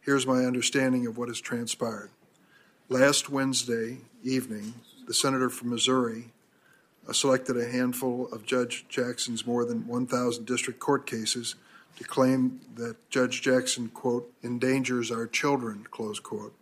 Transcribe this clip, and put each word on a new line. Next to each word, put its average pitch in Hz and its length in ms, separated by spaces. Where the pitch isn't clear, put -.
Here's 139 260
my 127 180
understanding 127 640
of 113 100
what 120 120
has 117 120
transpired. 113 720
Last 135 420
Wednesday 123 680
evening, 117 520
the 117 80
senator 131 340
from 123 220
Missouri, 120 640
uh, 120 40
selected 131 440
a 120 120
handful 123 640
of 110 120
Judge 123 440
Jackson's 120 580
more 120 180
than 117 220
one 123 200
thousand 120 380
district 120 340
court 139 280
cases 117 480
to - 80
claim 131 560
that 117 200
Judge 123 320
Jackson, 127 460
quote, 120 440
"endangers 123 680
our 117 160
children," 113 640
close 107 280
quote. 104 440